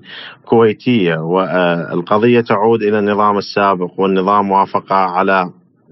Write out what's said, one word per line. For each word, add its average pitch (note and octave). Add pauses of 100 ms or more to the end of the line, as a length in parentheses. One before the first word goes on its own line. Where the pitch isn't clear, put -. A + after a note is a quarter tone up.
(440)
كويتية، A2
والقضية F2
تعود A2+
إلى G#2+
النظام G#2
السابق، F#2+
والنظام G2
وافق G2
على F#2+ (420)